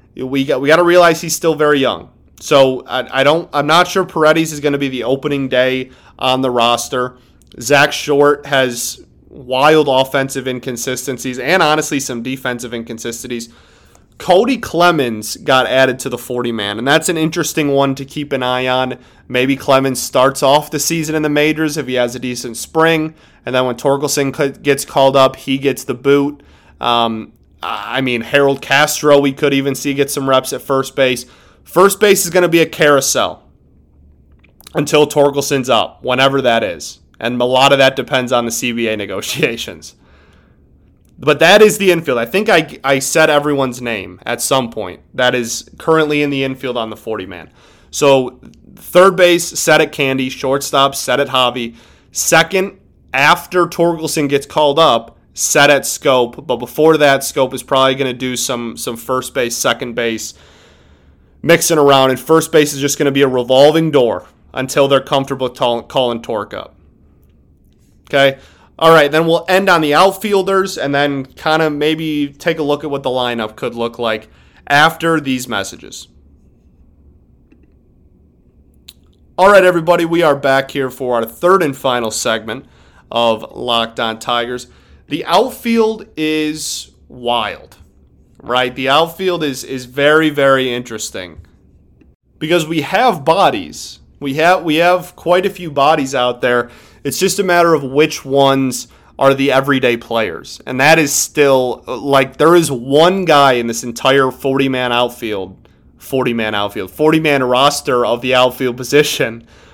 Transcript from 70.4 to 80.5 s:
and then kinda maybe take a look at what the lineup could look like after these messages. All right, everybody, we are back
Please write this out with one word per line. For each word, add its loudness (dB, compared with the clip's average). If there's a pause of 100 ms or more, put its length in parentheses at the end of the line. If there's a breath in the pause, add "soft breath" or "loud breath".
and -4
then -2
kinda -2
maybe -2
take -6
a -2
look -2
at -6
what -6
the -2
lineup -4
could -8
look -6
like -4 (400 soft breath)
after 2
these -4
messages. -8 (3250)
All 4
right, 6
everybody, 2
we 0
are 2
back 0